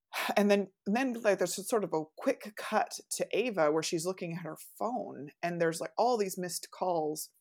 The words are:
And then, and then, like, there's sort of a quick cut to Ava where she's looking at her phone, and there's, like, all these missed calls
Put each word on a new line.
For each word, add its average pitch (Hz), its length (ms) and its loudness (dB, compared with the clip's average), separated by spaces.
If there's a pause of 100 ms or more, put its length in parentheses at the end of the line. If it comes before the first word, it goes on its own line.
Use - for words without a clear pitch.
(380)
And 202 120 6
then, 202 200 4 (160)
and 202 100 2
then, 254 260 0
like, 202 160 4
there's 185 300 -2
sort 214 160 2
of 170 100 -2
a 156 120 0 (100)
quick - 400 -2
cut - 440 -2 (120)
to - 160 -2 (100)
Ava 185 340 4
where 160 120 2
she's 160 220 -2
looking 180 280 -4
at 170 100 -8
her 156 140 -10 (220)
phone, 147 520 -6 (120)
and 175 180 -2
there's, 165 200 2
like, 165 160 -6
all 240 200 4
these 196 200 -2
missed 180 340 -6
calls 156 580 -2 (120)